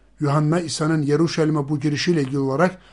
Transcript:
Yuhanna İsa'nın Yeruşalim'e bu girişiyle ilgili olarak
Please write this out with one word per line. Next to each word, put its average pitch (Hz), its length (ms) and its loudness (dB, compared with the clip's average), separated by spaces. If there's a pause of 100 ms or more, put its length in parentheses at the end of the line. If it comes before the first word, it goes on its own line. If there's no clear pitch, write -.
(200)
Yuhanna 151 400 2
İsa'nın 156 420 -2
Yeruşalim'e 151 680 0
bu 151 100 -2
girişiyle 151 420 0
ilgili 135 180 -2
olarak 139 380 0 (160)